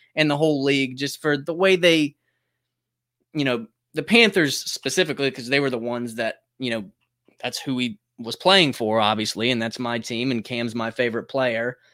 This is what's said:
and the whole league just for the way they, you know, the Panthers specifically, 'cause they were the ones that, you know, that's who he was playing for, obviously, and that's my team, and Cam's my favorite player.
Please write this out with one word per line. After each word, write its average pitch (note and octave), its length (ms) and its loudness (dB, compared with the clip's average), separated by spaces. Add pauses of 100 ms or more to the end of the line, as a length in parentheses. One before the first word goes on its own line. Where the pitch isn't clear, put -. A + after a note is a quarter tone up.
(140)
and D3+ 160 2
the C#3+ 60 0
whole D3+ 260 2
league C3+ 360 0
just C3+ 240 -8
for D3 160 0
the D3 160 -6
way F#3+ 220 4
they, E3 380 2 (1160)
you D3 140 -2
know, A#2+ 200 -2 (280)
the D#3 80 -4
Panthers G3+ 560 4
specifically, C#3 720 -2
'cause A#2+ 180 -12
they C#3 100 2
were C#3+ 120 2
the B2 80 -4
ones A#2+ 380 -6
that, A2+ 260 -4 (160)
you C3 100 -4
know, A2 220 -6 (520)
that's B2 160 -6
who C3 200 -4
he A#2+ 200 -4 (200)
was A2 180 -8
playing F3+ 380 4
for, A2 260 0
obviously, G#2+ 500 0
and A#2+ 100 0
that's A2+ 180 -6
my A#2+ 200 -4
team, A#2+ 320 -4
and A#2 140 -2
Cam's A#2+ 300 -6
my A2+ 160 -4
favorite A#2 340 -2
player. B2 540 -2 (160)